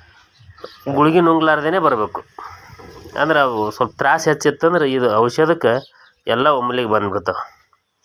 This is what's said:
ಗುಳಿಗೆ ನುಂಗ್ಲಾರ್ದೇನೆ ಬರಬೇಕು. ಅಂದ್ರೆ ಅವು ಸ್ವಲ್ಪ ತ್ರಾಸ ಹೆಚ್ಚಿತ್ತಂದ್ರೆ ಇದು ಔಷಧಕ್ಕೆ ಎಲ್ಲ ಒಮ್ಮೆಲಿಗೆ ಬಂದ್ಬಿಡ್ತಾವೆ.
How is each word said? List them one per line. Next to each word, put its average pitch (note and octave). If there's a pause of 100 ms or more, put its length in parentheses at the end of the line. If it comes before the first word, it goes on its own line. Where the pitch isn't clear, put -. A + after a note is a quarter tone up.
(960)
ಗುಳಿಗೆ D#3
ನುಂಗ್ಲಾರ್ದೇನೆ D#3+
ಬರಬೇಕು. B2 (960)
ಅಂದ್ರೆ D3+
ಅವು A2+
ಸ್ವಲ್ಪ -
ತ್ರಾಸ D#3
ಹೆಚ್ಚಿತ್ತಂದ್ರೆ D3+
ಇದು B2
ಔಷಧಕ್ಕೆ B2+ (340)
ಎಲ್ಲ B2
ಒಮ್ಮೆಲಿಗೆ B2
ಬಂದ್ಬಿಡ್ತಾವೆ. G2+ (360)